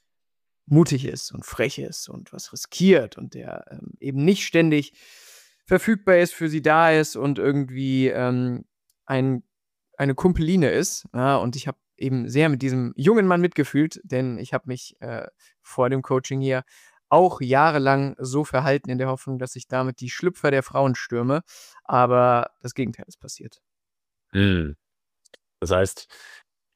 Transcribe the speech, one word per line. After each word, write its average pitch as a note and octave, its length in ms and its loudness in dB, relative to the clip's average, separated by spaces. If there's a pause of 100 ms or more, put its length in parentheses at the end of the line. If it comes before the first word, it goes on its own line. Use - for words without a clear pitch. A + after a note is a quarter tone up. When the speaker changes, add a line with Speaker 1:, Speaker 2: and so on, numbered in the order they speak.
(640)
Speaker 1:
mutig D3 400 4
ist - 260 -10
und - 140 -14
frech C3 340 -4
ist - 300 -12
und - 240 -18
was - 200 -18
riskiert D#3+ 640 2
und - 160 -16
der, - 380 -16
ähm, - 280 -18
eben C#3 240 -4
nicht F#3+ 220 2
ständig D#3 480 2 (720)
verfügbar F#3+ 520 2
ist, F3 160 4
für E3 160 -4
sie D3+ 120 -2
da D#3+ 300 6
ist D#3 240 2
und C3 240 -2
irgendwie, C3 680 0
ähm, B2 580 -2 (400)
ein, C3 380 -2 (540)
eine C#3 180 0
Kumpeline F3 540 2
ist. B2 440 -2
Ja, C3 240 0
und A#2+ 180 -2
ich C3+ 120 -10
hab C3 100 -10 (200)
eben C3 320 -4
sehr D3+ 200 2
mit C3 120 0
diesem B2+ 340 -2
jungen G3 320 4
Mann F3 140 4
mitgefühlt, D#3 600 0
denn B2+ 340 -4
ich A2 160 -10
hab C3 140 -6
mich, - 340 -12
äh, A#2 260 -12 (340)
vor - 280 -2
dem C3+ 120 -2
Coaching C3 400 -4
hier C3 220 -2 (460)
auch F3 320 4
jahrelang C#3 800 2
so C3 260 -4
verhalten C#3 440 -2
in B2+ 80 -4
der C3 120 -2
Hoffnung, C3 300 -8
dass B2+ 180 -10
ich A#2+ 100 -18
damit C3 320 -4
die B2 100 -10
Schlüpfer E3 420 -2
der C3+ 120 2
Frauen C3+ 320 0
stürme. B2 460 -2 (420)
Aber B2 680 2 (100)
das B2 120 -12
Gegenteil A#2+ 340 -6
ist - 120 -20
passiert. - 420 -18 (720)
Speaker 2:
Hm. F#2 420 0 (840)
Das F2 120 -4
heißt, F#2+ 360 0 (680)